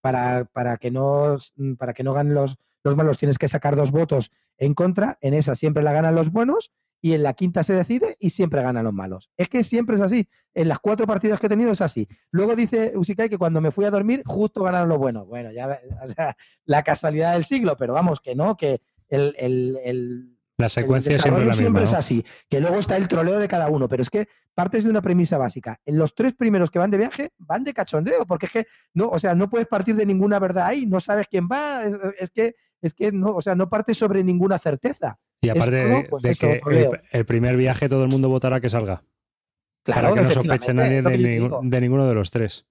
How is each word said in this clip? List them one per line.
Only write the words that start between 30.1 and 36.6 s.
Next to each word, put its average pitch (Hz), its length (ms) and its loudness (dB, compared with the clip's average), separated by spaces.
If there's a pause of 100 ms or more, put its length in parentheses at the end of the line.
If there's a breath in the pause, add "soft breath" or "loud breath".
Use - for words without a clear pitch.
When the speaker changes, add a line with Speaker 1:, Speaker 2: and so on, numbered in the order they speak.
Speaker 1:
verdad 180 280 0
ahí, 262 180 -2
no 185 160 0
sabes 208 260 -2
quién 180 240 -2
va, 277 320 -4
es, 208 120 -4 (220)
es 185 120 -10
que... 226 260 -2 (260)
Es 165 120 -4
que 208 180 -2
no, 196 240 -2
o 165 60 -2
sea, 190 140 -2
no 185 120 0
partes 220 300 -2
sobre 196 260 0
ninguna 185 340 2
certeza. 147 640 -4 (220)
Speaker 2:
Y 120 80 2
Speaker 1:
Es 110 80 2
Speaker 2:
aparte 123 260 2
Speaker 1:
todo, 123 140 4
Speaker 2:
de, 143 120 0
Speaker 1:
pues 135 140 -4
Speaker 2:
de 123 60 2
Speaker 1:
eso, - 180 0
Speaker 2:
que 147 60 4
el, 135 80 -2